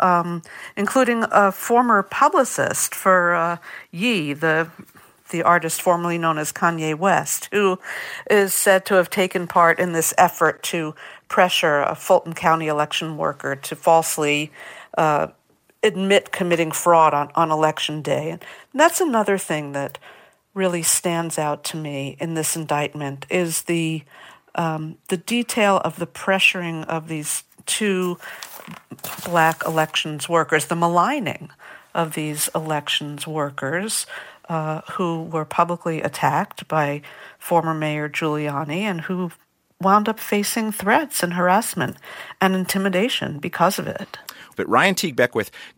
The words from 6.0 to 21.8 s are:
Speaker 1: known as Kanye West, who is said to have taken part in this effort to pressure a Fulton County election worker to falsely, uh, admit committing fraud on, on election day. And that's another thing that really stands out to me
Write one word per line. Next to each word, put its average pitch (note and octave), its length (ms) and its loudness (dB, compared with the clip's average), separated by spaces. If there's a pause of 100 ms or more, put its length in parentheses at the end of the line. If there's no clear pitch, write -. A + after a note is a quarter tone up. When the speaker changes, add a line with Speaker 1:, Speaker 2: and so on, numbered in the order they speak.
Speaker 1:
known E3 220 0
as D#3 140 -4
Kanye D#3+ 420 0
West, E3 580 0
who F#3+ 260 2 (520)
is G3 240 4
said F#3+ 320 4
to G#3 80 2
have F3+ 160 4
taken F#3 360 0
part E3 320 4
in F3+ 140 0
this E3 240 0
effort E3 460 4
to D#3 320 -4 (340)
pressure E3 540 2
a - 120 0
Fulton F3+ 380 2
County D#3+ 360 0
election D3+ 500 -2
worker C#3 360 -4
to C#3 220 -10
falsely, D3+ 760 2 (460)
uh, D3+ 300 2 (560)
admit G3 500 2
committing E3+ 400 0
fraud D#3+ 400 6
on, C#3+ 220 0
on D#3+ 160 2
election D#3 500 0
day. C#3+ 300 -2
And E3+ 120 -10 (300)
that's D#4 280 4
another A3 360 2
thing D3+ 360 -4
that C#3 260 -6 (560)
really F3+ 280 -2
stands E3 560 -2
out D3 260 -2
to - 120 -8
me C#3 420 -6